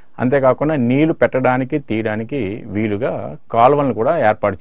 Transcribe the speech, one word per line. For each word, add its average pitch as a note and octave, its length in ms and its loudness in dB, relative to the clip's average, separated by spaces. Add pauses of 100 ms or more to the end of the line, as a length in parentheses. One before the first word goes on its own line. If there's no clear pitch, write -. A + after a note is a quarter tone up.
(200)
అంతేకాకుండా C3+ 560 2
నీళ్లు C#3 380 2
పెట్టడానికి C3 680 0
తీయడానికి A2 840 -4
వీలుగా A2 720 -4 (140)
కాలువలను C3 420 4
కూడా B2 240 0
ఏర్పాటు G#2+ 440 2